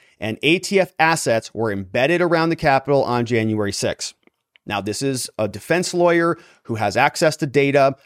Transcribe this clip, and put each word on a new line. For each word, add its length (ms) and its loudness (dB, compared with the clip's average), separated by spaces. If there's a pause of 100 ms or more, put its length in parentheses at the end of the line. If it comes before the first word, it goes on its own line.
(180)
and 240 -6
A 160 4
T 220 0
F 180 -2
assets 560 0
were 160 -2
embedded 500 0
around 280 2
the 80 -2
Capitol 460 2
on 220 0
January 480 -2
sixth. 420 -6 (520)
Now, 140 -4
this 220 -6
is 360 -4
a 100 0
defense 460 -4
lawyer 440 2 (260)
who 100 -6
has 220 -2
access 420 2
to 80 -4
data, 600 2